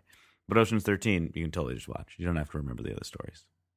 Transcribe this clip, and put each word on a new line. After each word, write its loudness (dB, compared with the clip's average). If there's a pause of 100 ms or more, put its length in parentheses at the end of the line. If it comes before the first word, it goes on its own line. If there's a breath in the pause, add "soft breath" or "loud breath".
(480 soft breath)
But 6
Ocean's 4
Thirteen, 2
you -4
can -4
totally -2
just -10
watch. -10
You -4
don't 2
have -2
to -4
remember -6
the -4
other -10
stories. -12 (320)